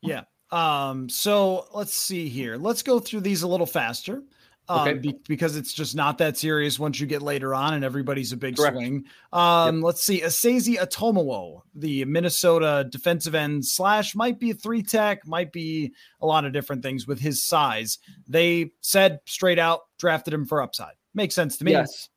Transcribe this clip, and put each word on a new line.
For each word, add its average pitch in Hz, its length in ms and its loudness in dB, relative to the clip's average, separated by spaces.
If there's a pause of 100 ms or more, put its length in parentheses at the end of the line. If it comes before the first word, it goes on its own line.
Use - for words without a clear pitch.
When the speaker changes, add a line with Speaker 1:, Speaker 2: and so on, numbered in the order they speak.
Speaker 1:
Yeah. 143 220 -6 (300)
Um, 139 560 -2
so 196 640 2
let's 202 200 -6
see 170 340 -4
here. 120 280 -6
Let's 214 280 -2
go 247 160 4
through 220 220 -6
these 185 200 0
a 180 60 -2
little 175 180 2
faster. 156 560 -4 (440)
Um, 160 220 2
Speaker 2:
Okay. 147 60 2
Speaker 1:
be-, 139 240 -4 (100)
because 156 280 -2
it's - 180 -8
just 135 200 -6
not 147 240 0
that 156 200 2
serious 151 400 0
once 143 200 -4
you 147 80 -4
get 143 140 -4
later 139 340 -2
on 143 200 0
and 143 100 -2
everybody's 135 480 -4
a 127 40 -8
big 127 200 -6
Speaker 2:
Correct. 143 200 2
Speaker 1:
swing. 127 280 -4 (260)
Um, 170 460 4
Speaker 2:
Yep. 160 80 -2
Speaker 1:
let's 170 180 0
see. 196 200 0
Asezi 233 560 2
Otomowo, 147 840 -2 (120)
the 143 320 -2
Minnesota 160 840 4
defensive 160 460 -2
end 147 320 0
slash 208 480 2
might 240 240 -2
be 233 140 -2
a - 20 -2
three 226 280 -4
tech, 208 440 0
might 165 260 -4
be 160 400 -4 (300)
a - 40 0
lot 156 200 4
of 135 80 -4
different 135 280 -4
things 131 240 -6
with 131 140 -4
his 143 240 -2
size. 113 540 0 (280)
They 170 540 2
said 190 460 4
straight 180 320 2
out, 165 240 2 (160)
drafted 160 340 0
him 151 140 -2
for 147 160 0
upside. 98 320 -8 (180)
Makes 202 220 -2
sense 156 240 0
to 147 60 -8
me. 175 80 6
Speaker 2:
Yes. - 440 0